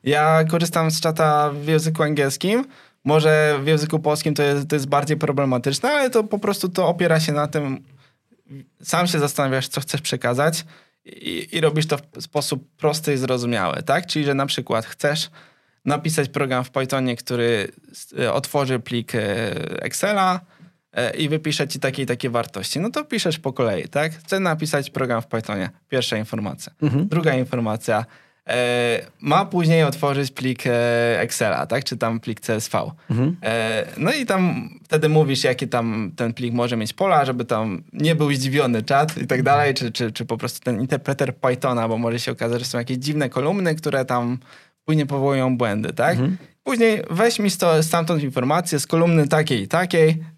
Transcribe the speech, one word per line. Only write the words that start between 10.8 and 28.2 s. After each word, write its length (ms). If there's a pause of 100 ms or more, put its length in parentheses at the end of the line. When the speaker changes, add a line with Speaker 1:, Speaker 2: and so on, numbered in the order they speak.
Speaker 1:
i, 360
i 80
robisz 260
to 100
w 260
sposób 540
prosty 380
i 20
zrozumiały, 680
tak? 240
Czyli, 180
że 100
na 120
przykład 400
chcesz 440 (540)
napisać 440
program 360
w 60
Pythonie, 460
który 520 (240)
s-, 260
e, 140
otworzy 480
plik, 340
e, 60 (640)
Excela, 580 (520)
e, 240
i 120
wypisze 400
ci 120
takie 220
i 40
takie 240
wartości. 500
No 100
to 140
piszesz 340
po 140
kolei, 360
tak? 240
Chcę 280
napisać 500
program 320
w 40
Pythonie. 440 (180)
Pierwsza 280
informacja. 560 (100)
Speaker 2:
Mhm. 260
Speaker 1:
Druga 260
informacja. 680 (420)